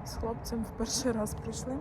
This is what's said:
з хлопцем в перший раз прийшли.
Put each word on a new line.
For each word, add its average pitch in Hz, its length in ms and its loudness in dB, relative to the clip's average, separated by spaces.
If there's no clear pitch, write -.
з - 100 -6
хлопцем 226 480 0
в - 160 -4
перший 226 340 2
раз 214 220 2
прийшли. 254 460 -2